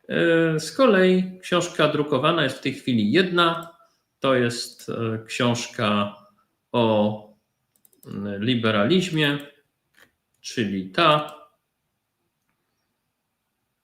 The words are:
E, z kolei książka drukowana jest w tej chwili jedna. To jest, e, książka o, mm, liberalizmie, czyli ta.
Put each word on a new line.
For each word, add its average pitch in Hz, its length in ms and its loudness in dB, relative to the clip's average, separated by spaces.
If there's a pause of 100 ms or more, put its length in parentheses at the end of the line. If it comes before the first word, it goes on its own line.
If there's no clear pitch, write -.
E, 165 500 2
z - 120 -8
kolei 185 680 2
książka 170 480 0
drukowana 151 560 0
jest 131 140 -4
w - 40 -20
tej 135 120 -4
chwili 110 380 0
jedna. 170 640 0 (420)
To 135 160 2
jest, - 540 -4
e, 113 360 -6
książka 110 880 -2 (560)
o, 107 600 0 (720)
mm, 101 380 -8
liberalizmie, 131 920 0 (1040)
czyli 98 500 -6
ta. 151 480 2 (2500)